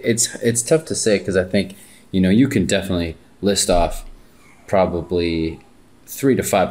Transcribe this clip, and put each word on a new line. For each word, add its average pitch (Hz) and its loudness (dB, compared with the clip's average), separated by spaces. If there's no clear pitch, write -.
it's, 117 -2
it's 117 -2
tough 160 0
to 104 -6
say 101 0
'cause 92 -2
I 92 2
think, 92 -2
you 95 0
know, 92 4
you 127 6
can 98 0
definitely 87 -2
list 98 0
off 87 2
probably 85 -2
three 135 0
to - -2
five 92 0